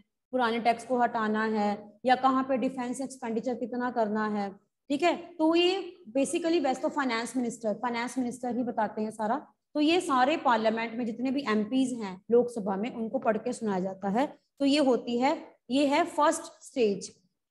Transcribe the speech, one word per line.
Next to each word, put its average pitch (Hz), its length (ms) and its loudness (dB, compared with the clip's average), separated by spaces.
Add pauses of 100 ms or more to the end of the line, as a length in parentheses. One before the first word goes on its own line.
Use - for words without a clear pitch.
(320)
पुराने 240 280 0
tax 233 260 0
को 254 140 0
हटाना 220 460 0
है 208 580 -2
या 254 120 4
कहाँ 262 280 2
पे 262 140 -2
defense 254 420 -4
expenditure 240 560 -6
कितना 247 340 -4
करना 214 380 0
है, 202 220 -4 (400)
ठीक 285 120 -2
है। 339 140 2 (220)
तो 320 160 4
ये 349 480 0 (140)
basically 330 480 2
वैसे 262 180 0
तो 311 80 0
फाइनेंस 247 460 -2
minister, 226 380 -2
finance 233 440 -4
minister 240 380 -4
ही 254 80 -2
बताते 214 380 -2
हैं 214 100 -4
सारा। 226 340 -2 (280)
तो 302 60 0
ये 330 220 4
सारे 285 360 4
parliament 226 560 2
में 240 120 -4
जितने 240 240 -4
भी 277 180 -2
एमपीएस 233 520 0
हैं 185 200 -10 (100)
लोकसभा 233 460 2
में, 233 180 -4
उनको 240 240 -4
पढ़ 220 200 2
के 240 140 -6
सुनाया 202 280 -2
जाता 190 300 -4
है। 247 160 2 (340)
तो 277 60 0
ये 277 180 4
होती 240 340 2
है, 277 200 2 (320)
ये 277 160 4
है 294 200 4
first 320 460 0 (120)
stage, 202 500 -2 (360)